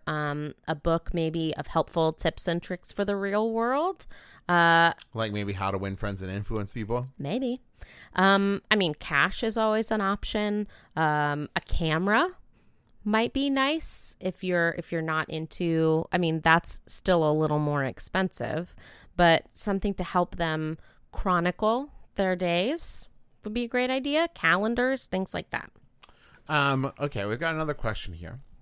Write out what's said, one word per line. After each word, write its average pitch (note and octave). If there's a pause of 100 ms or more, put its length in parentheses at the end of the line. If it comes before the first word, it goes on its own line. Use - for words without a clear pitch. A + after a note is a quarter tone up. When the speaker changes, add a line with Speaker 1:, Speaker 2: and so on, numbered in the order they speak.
Speaker 1:
um, D3+ (120)
a E3
book E3
maybe D#3+
of C#3+
helpful D#3+
tips -
and E3+
tricks -
for G3+
the G3+
real G3+
world. C4+ (420)
Uh, E3+ (200)
Speaker 2:
Like A2+
maybe G2+
How G2
to G2
Win F#2+
Friends G2
and F#2
Influence G2+
People? A#2+ (100)
Speaker 1:
Maybe. A#3+ (540)
Um, G3
I G#3+
mean, F#3
cash D#3+
is A3
always A3
an A3
option. G#3 (300)
Um, D3+
a -
camera G3 (720)
might A3
be C#4
nice C#4
if F#3
you're, F3
if -
you're E3
not D#3+
into, D#3+
I -
mean, E3
that's E3
still E3
a D3+
little D3+
more D3
expensive, F3 (420)
but E3+
something G3
to F3+
help F3
them D#3 (340)
chronicle G3+ (220)
their F#3
days F#3 (360)
would G#3+
be A#3+
a A#3
great B3+
idea. C#4+
Calendars, A#3
things F#3+
like E3
that. - (800)
Speaker 2:
Um, C#3
okay, A#2+
we've A2
got E3
another D#3
question -
here. E2+ (220)